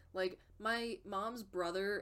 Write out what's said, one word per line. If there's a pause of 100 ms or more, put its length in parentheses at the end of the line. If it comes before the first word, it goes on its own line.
(120)
Like, (200)
my
mom's
brother